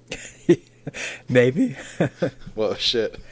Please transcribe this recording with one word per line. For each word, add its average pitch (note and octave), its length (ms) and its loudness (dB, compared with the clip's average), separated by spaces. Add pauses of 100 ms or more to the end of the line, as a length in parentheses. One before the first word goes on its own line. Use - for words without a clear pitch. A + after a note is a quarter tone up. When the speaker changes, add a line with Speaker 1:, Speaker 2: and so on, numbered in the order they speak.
(480)
Speaker 1:
<laughs> - 800 -2
Maybe. C3 480 4 (220)
<laughs> - 580 -4
Speaker 2:
Well, G2+ 180 0
shit. - 440 -2 (120)